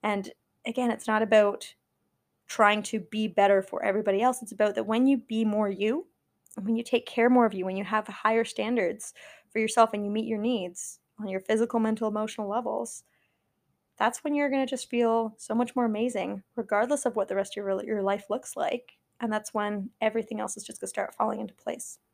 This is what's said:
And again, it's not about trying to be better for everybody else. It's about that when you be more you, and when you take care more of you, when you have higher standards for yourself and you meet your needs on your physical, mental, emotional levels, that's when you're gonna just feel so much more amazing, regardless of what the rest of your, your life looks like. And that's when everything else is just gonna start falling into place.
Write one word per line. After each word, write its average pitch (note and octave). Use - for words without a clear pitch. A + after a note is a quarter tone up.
And G3+
again, A#3
it's -
not G#3+
about G#3
trying G#3+
to G#3+
be G#3+
better G3
for -
everybody G3+
else. B3+
It's A3+
about G#3
that A3
when A#3
you C4+
be A3+
more G#3+
you, G#3+
and G3
when A3+
you A#3
take A#3
care A#3+
more B3
of G3+
you, F#3
when F#3+
you G3+
have G#3+
higher A3
standards G#3+
for A3+
yourself A3
and G#3
you G3+
meet A3
your A3
needs G3+
on G#3
your F#3+
physical, A3+
mental, A3
emotional G#3+
levels, A3+
that's -
when D4
you're C#4+
gonna C4+
just C4
feel A3+
so -
much A#3
more B3
amazing, G#3
regardless A3+
of A3+
what G3+
the F#3+
rest G3
of -
your, G3
your A3
life G3+
looks -
like. -
And A3+
that's G#3+
when G#3
everything A3
else -
is G#3
just -
gonna F#3+
start -
falling G#3+
into -
place. -